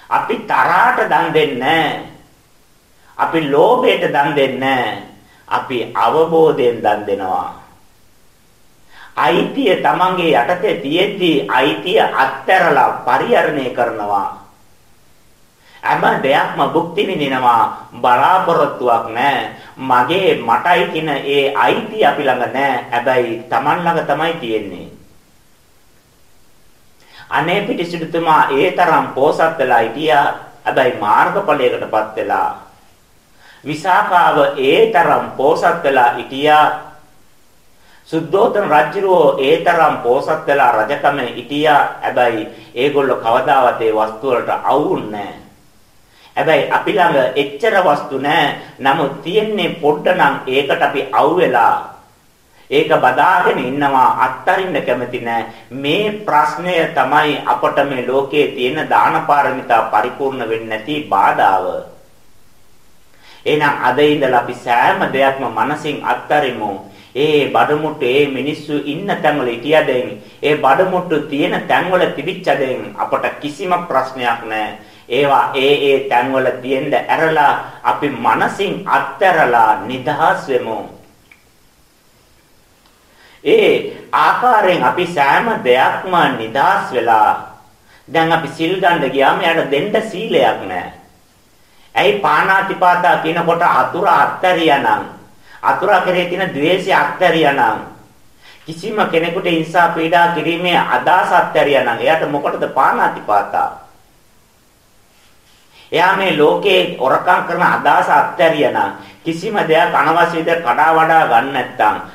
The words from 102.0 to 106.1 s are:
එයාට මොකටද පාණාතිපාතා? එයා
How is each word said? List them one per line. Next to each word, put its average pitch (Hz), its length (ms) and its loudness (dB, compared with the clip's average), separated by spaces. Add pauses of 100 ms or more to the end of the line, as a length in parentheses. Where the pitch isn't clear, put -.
එයාට 160 240 0
මොකටද 147 420 -4
පාණාතිපාතා? 135 1000 0 (2250)
එයා 185 300 2